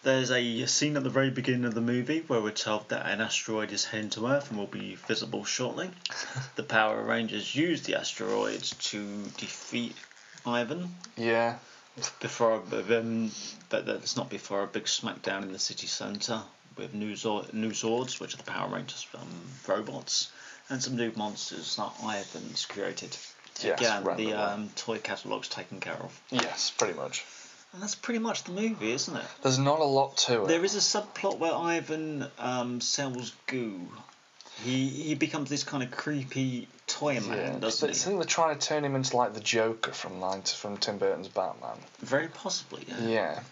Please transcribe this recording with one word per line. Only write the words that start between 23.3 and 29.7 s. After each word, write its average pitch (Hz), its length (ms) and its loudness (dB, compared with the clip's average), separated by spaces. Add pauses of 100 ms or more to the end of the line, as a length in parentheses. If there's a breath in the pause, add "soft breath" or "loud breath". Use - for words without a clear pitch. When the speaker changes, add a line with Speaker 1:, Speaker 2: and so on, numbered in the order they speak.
Speaker 2:
Yes, 107 180 2
Speaker 1:
Again, 107 240 4
Speaker 2:
randomly. 107 300 2
Speaker 1:
the, 107 60 0 (140)
um, 104 220 -4
toy 110 240 -4
catalogue's 104 500 -4
taken - 300 -8
care 85 200 -4
of. - 300 -10
Speaker 2:
Yes, - 420 0
pretty 98 220 2
much. 69 320 -6 (480 loud breath)
Speaker 1:
And 185 80 -10
that's 202 140 -4
pretty 233 240 -2
much 220 240 -2
the 180 80 -8
movie, 190 400 0
isn't 131 240 -2
it? - 100 -4 (160)
Speaker 2:
There's 131 180 6
not 143 200 6